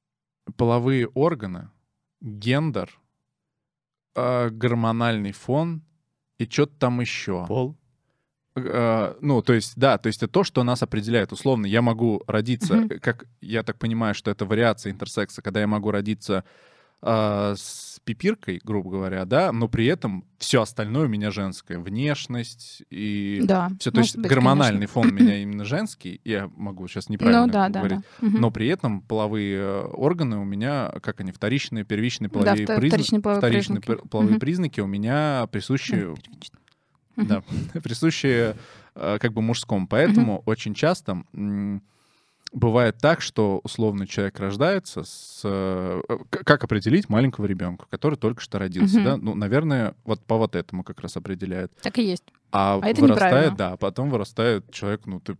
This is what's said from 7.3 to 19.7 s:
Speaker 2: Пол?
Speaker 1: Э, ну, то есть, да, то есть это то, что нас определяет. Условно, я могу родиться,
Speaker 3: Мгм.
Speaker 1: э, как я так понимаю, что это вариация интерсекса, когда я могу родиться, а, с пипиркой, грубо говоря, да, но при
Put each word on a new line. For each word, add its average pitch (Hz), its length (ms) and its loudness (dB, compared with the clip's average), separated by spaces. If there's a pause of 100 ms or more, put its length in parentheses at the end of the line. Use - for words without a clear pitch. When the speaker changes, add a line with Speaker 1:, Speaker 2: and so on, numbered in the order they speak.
Speaker 2:
Пол? 127 300 -2 (800)
Speaker 1:
Э, 117 680 0
ну, 139 180 4
то 123 140 4
есть, - 220 -2
да, 123 200 4
то 110 120 -2
есть 107 140 -2
это 110 80 -2
то, 190 140 4
что - 180 0
нас 123 200 0
определяет. 110 500 0
Условно, 117 320 0
я 104 160 4
могу 117 460 2
родиться, 117 480 0
Speaker 3:
Мгм. 226 160 4
Speaker 1:
э, - 80 -8
как - 260 -2 (160)
я 110 220 -4
так 110 160 -6
понимаю, 113 360 0
что - 160 -6
это 101 140 -4
вариация 107 480 2
интерсекса, - 480 -6
когда 101 200 -4
я 104 60 0
могу 107 240 0
родиться, 101 540 -2 (600)
а, 104 520 0
с - 480 -16
пипиркой, 117 580 -4
грубо 98 280 -4
говоря, 95 340 -4
да, 143 280 2
но 113 160 0
при 117 180 0